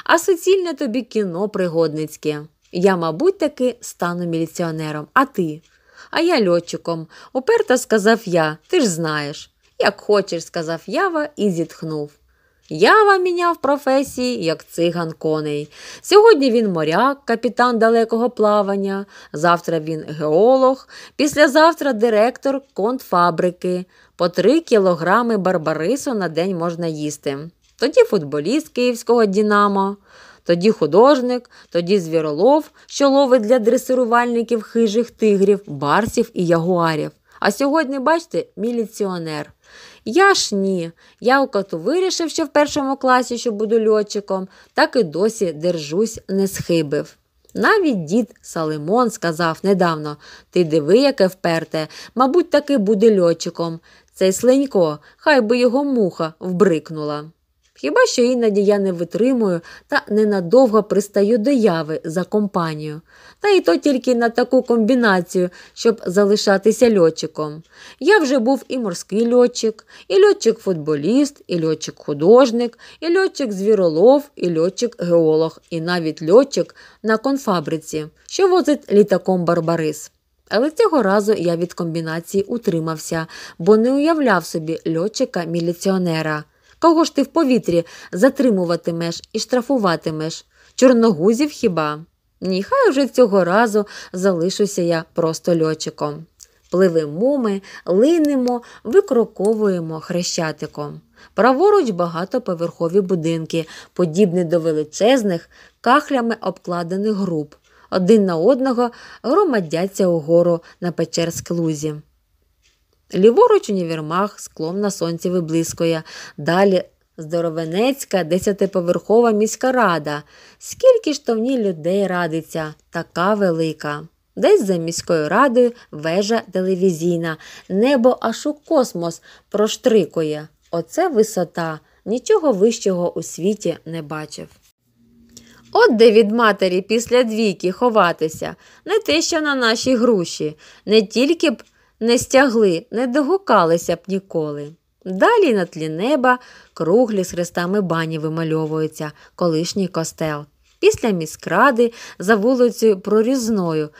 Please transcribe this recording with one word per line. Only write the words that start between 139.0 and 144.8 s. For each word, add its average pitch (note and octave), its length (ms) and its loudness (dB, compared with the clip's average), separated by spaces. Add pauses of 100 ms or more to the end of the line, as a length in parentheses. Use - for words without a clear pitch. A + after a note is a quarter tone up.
що D#4 180 -2
на D4 140 -2
наші B3 420 0
груші. F#3 600 -2 (300)
Не G#3+ 160 4
тільки C#4 480 0
б A3 120 -8 (380)
не A#3 180 2
стягли, A3 720 2
не B3 160 -4
догукалися A#3 880 0
б - 100 -12
ніколи. D3+ 640 -6 (320)